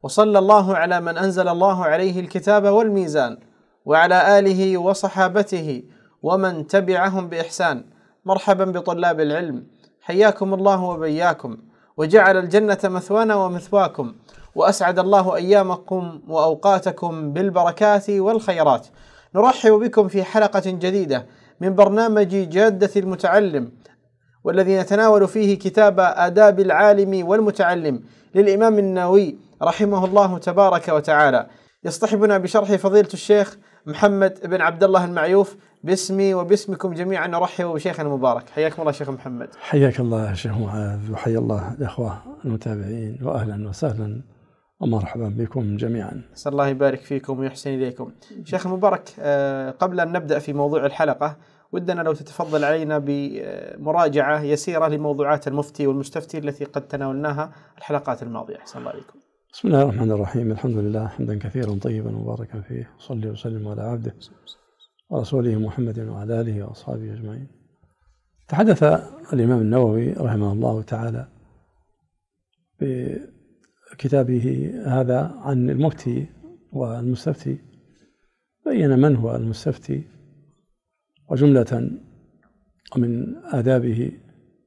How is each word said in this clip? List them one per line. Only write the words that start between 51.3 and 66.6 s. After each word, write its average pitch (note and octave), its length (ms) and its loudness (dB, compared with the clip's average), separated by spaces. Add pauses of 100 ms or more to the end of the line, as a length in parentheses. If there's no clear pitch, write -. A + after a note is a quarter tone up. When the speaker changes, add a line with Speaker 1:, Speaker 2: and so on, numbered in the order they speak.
Speaker 1:
ودنا F3 300 -4
لو D#3+ 100 0
تتفضل D3+ 520 -4
علينا D3+ 340 -2
بمراجعة C#3+ 1400 -2
يسيرة D#3 460 -2
لموضوعات D3 600 -2
المفتي C#3+ 380 -4
والمستفتي C#3 520 -6
التي C#3+ 260 -10
قد C#3 240 -10
تناولناها C#3+ 640 -6 (260)
الحلقات C#3 440 -6
الماضية. A2 340 -12
أحسن - 220 -20
الله B2 120 -12
عليكم. - 280 -18 (340)
Speaker 2:
بسم - 160 -6
الله C#3+ 140 4
الرحمن A2+ 300 0
الرحيم. G#2+ 380 -4
الحمد A2 260 -4
لله G#2+ 320 -4
حمدا A2 300 -8
كثيرا G#2 440 -6
طيبا A2 280 -6
مباركا A2 500 -10
فيه، A#2+ 380 -14
صلي A2 320 -10
وسلم A2 380 -10
على G#2+ 140 -10
عبده A2+ 320 -8 (960)
ورسوله B2 460 -2
محمد A2 420 -6
وعلى A2 420 -8
آله G#2 240 -6